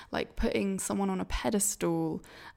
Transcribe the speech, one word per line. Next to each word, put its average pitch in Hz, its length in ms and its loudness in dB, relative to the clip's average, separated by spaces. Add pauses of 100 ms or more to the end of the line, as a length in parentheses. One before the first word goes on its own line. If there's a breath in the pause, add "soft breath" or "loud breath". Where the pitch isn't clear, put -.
(100)
like - 260 -4
putting 196 420 2
someone 196 300 0
on 190 140 0
a - 20 -2
pedestal, 170 1000 0 (340 loud breath)